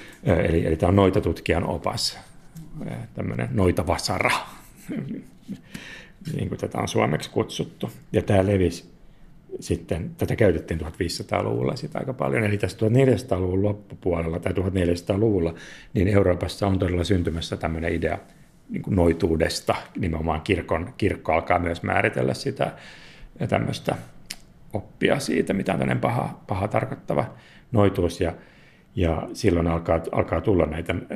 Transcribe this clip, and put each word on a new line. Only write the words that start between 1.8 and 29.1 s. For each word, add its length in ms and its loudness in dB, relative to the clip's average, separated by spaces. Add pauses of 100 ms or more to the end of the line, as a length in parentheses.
Ää, 280 -10
tämmönen 380 -6
noitavasara, 800 0 (580)
<laughs> 1500 -12
niin 120 -4
kuin 100 -6
tätä 180 -8
on 100 -2
suomeksi 420 0
kutsuttu. 600 -4 (220)
Ja 100 2
tää 240 4
levisi 520 0 (640)
sitten, 580 -4
tätä 180 -2
käytettiin 420 2
tuhatviisisataaluvulla 960 -2
sit 200 -10
aika 180 -6
paljon. 300 0
Eli 140 2
tässä 200 -4
tuhatneljäsataaluvun 840 2
loppupuolella 760 -2
tai 140 4
tuhatneljäsataaluvulla, 1000 2 (400)
niin 140 4
Euroopassa 600 2
on 120 2
todella 240 2
syntymässä 540 0
tämmönen 360 -2
idea 240 0 (520)
niinku 200 -6
noituudesta. 840 2 (240)
Nimenomaan 420 -2
kirkon, 560 -2
kirkko 360 0
alkaa 260 2
myös 240 -2
määritellä 500 0
sitä 380 -4 (800)
tämmöstä 460 -2 (800)
oppia 460 0
siitä, 340 0
mitä 200 0
on 60 -2
tämmönen 220 0
paha, 460 -2
paha 200 -2
tarkoittava 580 -2 (460)
noituus. 500 2
Ja, 120 0 (640)
ja 380 0